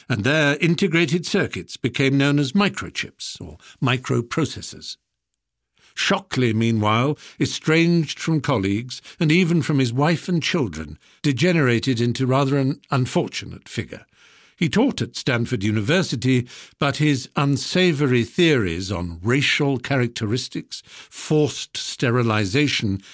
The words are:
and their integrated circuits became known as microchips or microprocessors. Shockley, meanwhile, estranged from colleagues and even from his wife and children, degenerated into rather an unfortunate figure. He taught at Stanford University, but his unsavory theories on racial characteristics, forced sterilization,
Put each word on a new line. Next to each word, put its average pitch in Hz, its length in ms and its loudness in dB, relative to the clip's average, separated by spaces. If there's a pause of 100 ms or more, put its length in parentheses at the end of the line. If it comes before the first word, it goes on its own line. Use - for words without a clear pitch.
and 110 140 -2
their 147 340 2
integrated 170 680 2
circuits - 520 -4
became 135 400 0
known 143 200 4
as 139 140 0
microchips - 920 -4
or 85 160 -14 (240)
microprocessors. 123 1160 -4 (960)
Shockley, 131 600 0
meanwhile, 113 640 2 (220)
estranged 165 800 0
from 160 220 0
colleagues 113 600 -2 (180)
and 156 120 2
even 170 300 4
from 143 180 0
his 123 140 0
wife 147 340 0
and 175 160 0
children, 80 560 -4 (220)
degenerated 131 800 2
into 120 260 0
rather 135 300 2
an 139 240 0 (100)
unfortunate - 800 -2
figure. - 360 -10 (520)
He 170 120 0
taught 226 320 2
at - 140 -6
Stanford 117 480 -2
University, 123 840 0 (320)
but 143 180 -2
his 147 380 0
unsavory 143 880 2
theories 104 680 0
on 85 320 -6
racial 135 560 0
characteristics, 123 1080 -4
forced - 880 -2
sterilization, 113 1300 0 (120)